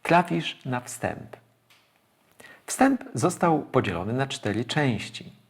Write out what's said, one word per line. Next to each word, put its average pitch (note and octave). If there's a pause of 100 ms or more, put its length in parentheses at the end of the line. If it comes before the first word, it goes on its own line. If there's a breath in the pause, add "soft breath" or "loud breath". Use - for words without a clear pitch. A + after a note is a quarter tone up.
trafisz E3+
na B2
wstęp. - (1300 loud breath)
Wstęp C4+ (100)
został E3
podzielony G2+
na C3
cztery G#2+
części. - (180)